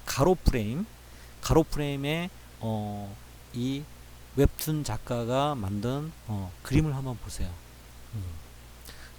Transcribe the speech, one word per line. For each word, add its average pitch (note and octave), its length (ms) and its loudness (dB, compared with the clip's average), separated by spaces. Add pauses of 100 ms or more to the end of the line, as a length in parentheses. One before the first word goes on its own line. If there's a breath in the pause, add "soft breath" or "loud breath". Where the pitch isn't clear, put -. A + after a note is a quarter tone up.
가로 E3+ 300 6
프레임, B2 500 2 (560 loud breath)
가로 D3+ 220 8
프레임에, D3 680 0 (300)
어, G#2 560 -2 (380)
이 C3 300 -2 (520)
웹툰 D3 480 4
작가가 B2 720 2
만든, A#2+ 560 0 (160)
어, G2 240 -2 (120)
그림을 D3 320 6
한번 C3 220 -2
보세요. - 320 -4 (640)
음. G#2 100 -4 (960 loud breath)